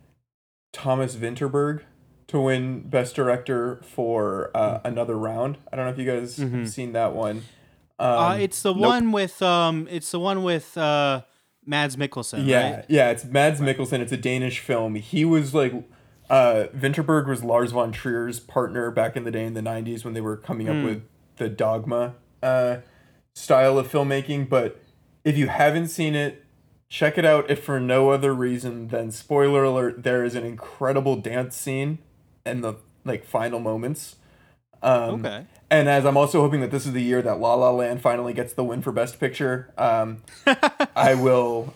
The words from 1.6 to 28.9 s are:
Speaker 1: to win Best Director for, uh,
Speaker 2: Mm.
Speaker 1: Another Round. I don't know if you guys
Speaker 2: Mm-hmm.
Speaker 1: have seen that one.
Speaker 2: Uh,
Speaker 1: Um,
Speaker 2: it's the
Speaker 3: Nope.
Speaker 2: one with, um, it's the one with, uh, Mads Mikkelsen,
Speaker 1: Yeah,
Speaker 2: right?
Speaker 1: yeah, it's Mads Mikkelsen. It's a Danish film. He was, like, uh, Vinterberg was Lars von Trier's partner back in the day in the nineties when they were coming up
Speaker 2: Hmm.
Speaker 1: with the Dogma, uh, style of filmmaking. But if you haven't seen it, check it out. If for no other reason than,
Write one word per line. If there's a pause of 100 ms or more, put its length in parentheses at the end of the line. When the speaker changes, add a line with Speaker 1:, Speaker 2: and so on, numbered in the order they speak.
Speaker 1:
to
win
Best
Director
for,
uh,
Speaker 2:
Mm.
Speaker 1:
Another
Round. (160)
I
don't
know
if
you
guys
Speaker 2:
Mm-hmm.
Speaker 1:
have
seen
that
one. (560)
Speaker 2:
Uh,
Speaker 1:
Um,
Speaker 2:
it's
the
Speaker 3:
Nope.
Speaker 2:
one
with,
um,
it's
the
one
with,
uh, (440)
Mads
Mikkelsen,
Speaker 1:
Yeah,
Speaker 2:
right?
Speaker 1:
yeah,
it's
Mads
Mikkelsen.
It's
a
Danish
film.
He
was,
like, (560)
uh, (100)
Vinterberg
was
Lars
von
Trier's
partner
back
in
the
day
in
the
nineties
when
they
were
coming
up
Speaker 2:
Hmm.
Speaker 1:
with (340)
the
Dogma, (280)
uh, (580)
style
of
filmmaking.
But (440)
if
you
haven't
seen
it, (440)
check
it
out.
If
for
no
other
reason
than,